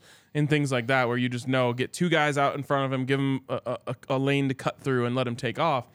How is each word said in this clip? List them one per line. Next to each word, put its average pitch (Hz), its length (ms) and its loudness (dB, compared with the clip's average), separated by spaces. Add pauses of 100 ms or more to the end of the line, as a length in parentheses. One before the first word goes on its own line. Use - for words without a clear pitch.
(340)
and 147 160 2
things 143 220 2
like 123 160 0
that, 131 200 2
where 120 100 0
you 123 120 2
just 123 180 -6
know, 127 260 2
get 123 180 -2
two 175 160 0
guys 151 300 2
out 143 180 2
in 139 80 -6
front 139 220 0
of 131 120 -2
him, 131 80 -2
give 139 140 2
him 135 300 0
a, 127 160 -4
a, 120 120 -4 (100)
a, 127 80 -6 (140)
a 135 100 0
lane 139 280 2
to 131 60 -2
cut - 260 -6
through 127 260 0
and 120 100 -2
let 127 120 0
him 120 80 -4
take 117 240 -4
off. 143 360 0